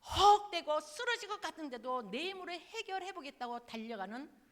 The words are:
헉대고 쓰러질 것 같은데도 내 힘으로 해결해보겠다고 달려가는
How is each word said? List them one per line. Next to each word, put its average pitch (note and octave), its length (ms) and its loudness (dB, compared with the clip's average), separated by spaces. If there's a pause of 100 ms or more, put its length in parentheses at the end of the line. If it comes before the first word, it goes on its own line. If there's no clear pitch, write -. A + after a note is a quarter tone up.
(160)
헉대고 F#4+ 640 6
쓰러질 A#4 480 -2
것 G4+ 120 -6
같은데도 B3+ 720 -6
내 D4+ 200 -2
힘으로 F#4 220 -8
해결해보겠다고 F4+ 1120 -8
달려가는 A3+ 640 -8 (220)